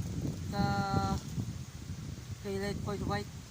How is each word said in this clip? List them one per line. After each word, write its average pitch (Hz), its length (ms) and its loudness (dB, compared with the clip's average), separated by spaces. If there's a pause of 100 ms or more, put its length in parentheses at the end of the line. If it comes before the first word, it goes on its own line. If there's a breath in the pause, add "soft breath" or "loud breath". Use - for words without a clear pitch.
(500)
sa 202 100 2 (1800)
Highlight 196 400 0
Point 202 240 0
White. 202 240 0 (200)